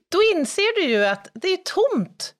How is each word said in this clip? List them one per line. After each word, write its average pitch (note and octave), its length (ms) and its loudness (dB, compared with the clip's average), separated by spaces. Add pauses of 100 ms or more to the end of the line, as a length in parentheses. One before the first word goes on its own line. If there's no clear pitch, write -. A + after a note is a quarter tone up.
då F4 100 -2 (160)
inser G4+ 460 -2
du D#4+ 60 0
ju G#3+ 180 2
att G3+ 300 -2
det C#4+ 140 -6
är F#4 80 0
tomt F#4 840 -2